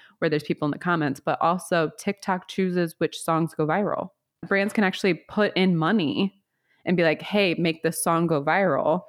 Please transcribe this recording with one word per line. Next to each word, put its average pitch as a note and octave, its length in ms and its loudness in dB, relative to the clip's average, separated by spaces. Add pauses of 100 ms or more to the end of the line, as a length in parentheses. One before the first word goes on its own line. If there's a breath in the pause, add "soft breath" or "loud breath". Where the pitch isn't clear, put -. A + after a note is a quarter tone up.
(200 soft breath)
where E3 100 0
there's D3+ 120 0
people - 240 -4
in C#3+ 60 0
the - 60 -8
comments, D3+ 420 -2
but - 220 -2
also E3 560 0
TikTok G3 500 -6
chooses F3+ 500 -2
which - 220 -2
songs E3 340 0
go D#3 120 -2
viral. F#3 440 -2 (360)
Brands G3+ 260 0
can G#3+ 120 2
actually F#3 300 0
put - 420 -2
in F#3 200 4
money E3+ 640 0 (460)
and F3+ 100 2
be F3 60 2
like, D#3 180 2
"Hey, G3 380 0
make E3 240 -2
this D#3+ 200 -2
song E3+ 240 2
go D#3 160 0
viral," D#3+ 680 2